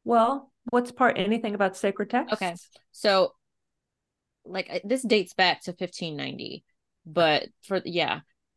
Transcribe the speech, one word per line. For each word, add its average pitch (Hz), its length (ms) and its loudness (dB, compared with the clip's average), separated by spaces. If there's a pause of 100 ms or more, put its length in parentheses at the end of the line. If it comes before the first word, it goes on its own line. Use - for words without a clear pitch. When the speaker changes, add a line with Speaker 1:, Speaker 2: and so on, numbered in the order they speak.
Speaker 1:
Well, 233 480 2 (160)
what's 240 240 0
part, - 260 2
anything 214 360 0
about 196 240 0
sacred 208 320 -2
texts? 262 240 0
Speaker 2:
Okay. 180 200 -4 (380)
So, 190 420 2 (1120)
like, 185 260 -8
uh, 175 140 -4
this 254 180 0
dates 214 300 2
back 180 300 2
to 180 100 -10
fifteen 175 420 -8
ninety, 135 480 -10 (440)
but 160 420 2 (140)
for, 190 240 -4
yeah, 165 340 -2 (360)